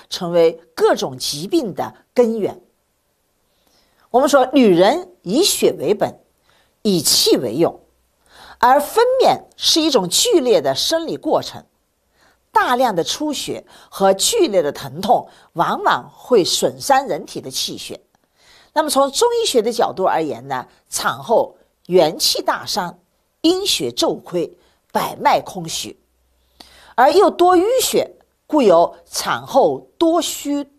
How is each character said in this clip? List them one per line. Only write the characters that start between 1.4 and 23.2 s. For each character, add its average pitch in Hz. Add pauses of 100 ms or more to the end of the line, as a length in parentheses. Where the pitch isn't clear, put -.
病 247
的 110 (200)
根 226
源。 143 (1500)
我 240
们 294
说， 262
女 262
人 208 (100)
以 233
血 -
为 156
本， - (640)
以 190
气 -
为 120
用， 151 (800)
而 262
分 440 (160)
娩 - (160)
是 -
一 311
种 185
剧 302
烈 240
的 135
生 330
理 185
过 175
程， - (880)
大 339
量 240
的 165
出 302
血 117 (280)
和 196
剧 370
烈 190
的 143
疼 139
痛 196 (240)
往 180
往 175
会 214
损 135
伤 269
人 180
体 -
的 135
气 131
血。 - (720)
那 302
么 311
从 269
中 480
医 466
学 247
的 226
角 220
度 185
而 156
言 135
呢， 127 (240)
产 139
后 185 (320)
元 175
气 -
大 190
伤， 180 (420)